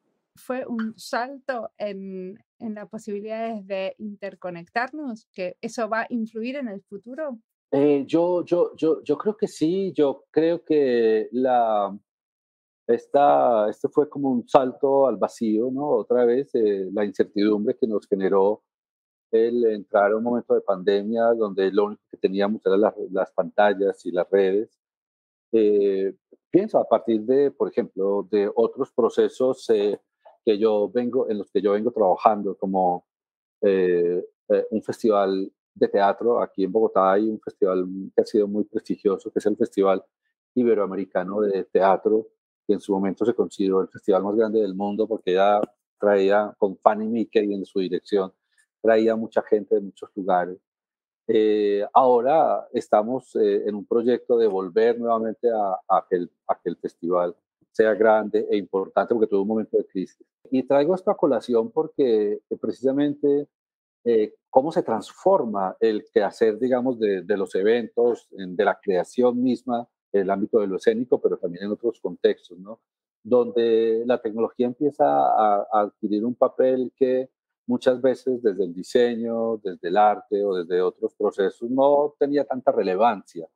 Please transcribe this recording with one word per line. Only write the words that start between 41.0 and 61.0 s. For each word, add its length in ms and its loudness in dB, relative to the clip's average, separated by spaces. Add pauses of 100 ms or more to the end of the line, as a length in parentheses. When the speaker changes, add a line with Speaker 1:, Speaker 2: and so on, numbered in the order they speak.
Speaker 2:
de 240 0
Teatro, 600 0 (400)
que 60 0
en 80 -2
su 120 -4
momento 320 -2
se 80 2
consideró 480 -2
el 60 -6
festival 360 -2
más 120 -4
grande 260 0
del 140 -4
mundo 320 -4
porque 260 -4
ya 280 2 (380)
traía 580 2
con 200 -2
Fanny 300 2
Mickey 460 -2
en 120 -6
su 140 -6
dirección, 540 -4 (480)
traía 340 2
mucha 260 -4
gente 340 -2
de 60 0
muchos 340 -16
lugares. 420 -2 (680)
Eh, 560 2 (100)
ahora 800 4
estamos, 640 -2
eh, 320 2
en 80 -4
un 100 -10
proyecto 520 0
de 100 4
volver 520 0
nuevamente 500 -2
a, 380 -2
a 200 0
que 100 0
el, 140 -6 (160)
a 120 -4
que 100 -8
el 80 -8
festival 580 -4 (360)
sea 220 2
grande 560 2
e 80 0
importante 560 -2
porque 140 2
tuvo 140 0
un 60 -2
momento 300 -2
de 80 0
crisis. 380 -10 (280)
Y 120 0
traigo 320 2
esto 160 -2